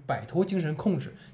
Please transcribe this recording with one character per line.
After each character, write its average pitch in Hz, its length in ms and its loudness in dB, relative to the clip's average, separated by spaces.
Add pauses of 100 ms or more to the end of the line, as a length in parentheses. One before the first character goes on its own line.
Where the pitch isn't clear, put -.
摆 123 200 -2
脱 175 200 2
精 190 160 0
神 156 140 0
控 170 240 2
制， - 160 -8 (200)